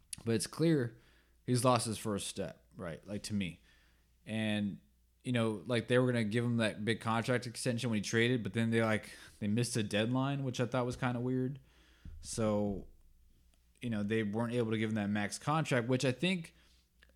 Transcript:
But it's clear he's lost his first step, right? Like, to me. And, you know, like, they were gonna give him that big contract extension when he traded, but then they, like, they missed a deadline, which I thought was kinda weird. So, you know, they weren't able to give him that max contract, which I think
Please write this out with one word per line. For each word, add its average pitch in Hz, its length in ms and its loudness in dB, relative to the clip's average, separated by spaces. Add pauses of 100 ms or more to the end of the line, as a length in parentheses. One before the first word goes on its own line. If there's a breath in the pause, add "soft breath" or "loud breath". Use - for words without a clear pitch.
(240)
But 113 120 2
it's - 100 0
clear 151 500 0 (480 soft breath)
he's 123 200 2
lost 120 220 4
his 107 120 -4
first 101 300 -4
step, - 340 -8 (140)
right? 85 300 -8
Like, 104 180 -8
to 107 100 -6
me. 90 260 -2 (640 soft breath)
And, 107 540 -2 (460)
you 127 80 -2
know, 113 340 0
like, 117 220 0
they 123 100 6
were 127 80 6
gonna 120 160 2
give 113 220 2
him 120 140 2
that 104 260 0
big 107 160 0
contract 117 480 0
extension 117 420 -2
when 110 60 2
he 104 60 0
traded, 117 420 2
but 98 80 -4
then 113 180 2
they, 113 100 4
like, 110 300 2 (300 loud breath)
they 107 80 -2
missed 117 280 0
a 113 60 0
deadline, 127 640 0
which 127 160 -4
I 123 60 2
thought 123 200 0
was 123 80 -4
kinda 123 240 -2
weird. 127 400 0 (640 loud breath)
So, 104 640 0 (960)
you 120 100 -4
know, 104 140 -2
they 113 180 2
weren't 113 320 -2
able 117 160 2
to 110 80 2
give 110 120 0
him 110 40 0
that 101 160 0
max 104 260 0
contract, 139 520 0
which 127 160 2
I 127 80 4
think 175 420 -2 (600 soft breath)